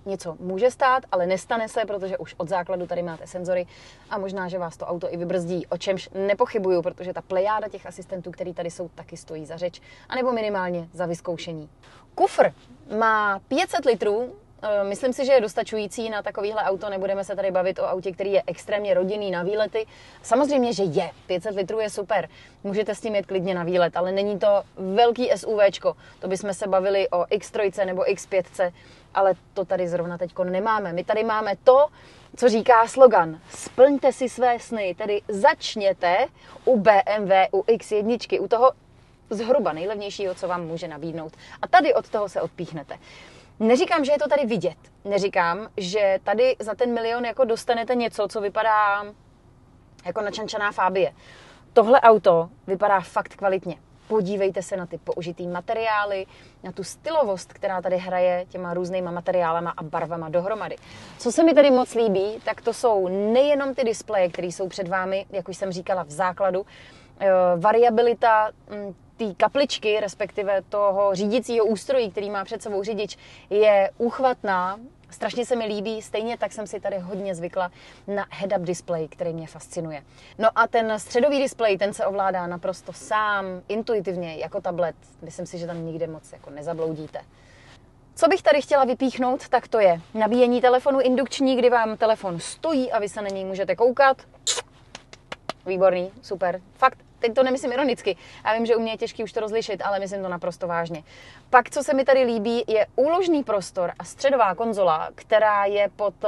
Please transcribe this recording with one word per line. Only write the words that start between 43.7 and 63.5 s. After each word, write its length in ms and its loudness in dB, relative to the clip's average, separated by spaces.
že 60 0
je 80 2
to 80 -2
tady 180 2
vidět. 320 -2
Neříkám, 600 0
že 460 0
tady 360 2
za 160 -6
ten 180 0
milion 320 -2
jako 200 0
dostanete 500 -2
něco, 320 -2
co 140 -6
vypadá 640 0
jako 160 -6
načančaná 500 -4
fábie. 420 0
Tohle 280 6
auto 480 6
vypadá 340 2
fakt 340 -6
kvalitně. 400 -2
Podívejte 540 -2
se 160 -8
na 80 -8
ty 120 -14
použitý 500 -8
materiály, 800 -4
na 80 -12
tu 120 -10
stylovost, 720 -4
která 280 -4
tady 160 -2
hraje 520 0
těma 240 -8
různýma 380 -4
materiálama 680 -2
a 60 -10
barvama 460 -6
dohromady. 460 -4
Co 140 -4
se 120 4
mi 100 6
tady 180 10
moc 220 4
líbí, 520 0
tak 160 -4
to 120 -2
jsou 340 2
nejenom 680 2